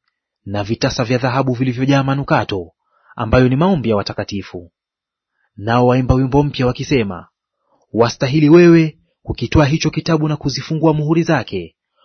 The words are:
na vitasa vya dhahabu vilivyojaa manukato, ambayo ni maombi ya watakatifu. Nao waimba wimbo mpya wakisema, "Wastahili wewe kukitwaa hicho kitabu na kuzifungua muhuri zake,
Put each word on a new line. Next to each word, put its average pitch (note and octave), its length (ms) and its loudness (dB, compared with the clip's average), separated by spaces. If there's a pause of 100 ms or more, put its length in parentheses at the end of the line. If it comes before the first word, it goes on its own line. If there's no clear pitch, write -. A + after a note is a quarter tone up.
(460)
na G2+ 180 -6
vitasa A2 400 -4
vya A#2+ 140 -2
dhahabu B2+ 360 -2
vilivyojaa C3 500 0
manukato, C3 680 -4 (440)
ambayo B2 340 2
ni C3 60 -2
maombi D3+ 340 0
ya G#2+ 60 2
watakatifu. G2 760 -8 (840)
Nao A#2 300 0
waimba B2 280 2
wimbo C3 280 2
mpya C#3 240 -4
wakisema, A2+ 600 -4 (680)
"Wastahili C3 560 2
wewe E3 480 6 (260)
kukitwaa C#3 420 0
hicho D3+ 240 -2
kitabu D#3 380 -2
na D3+ 100 -4
kuzifungua D#3 560 -2
muhuri D#3 300 0
zake, G#2 520 -4 (300)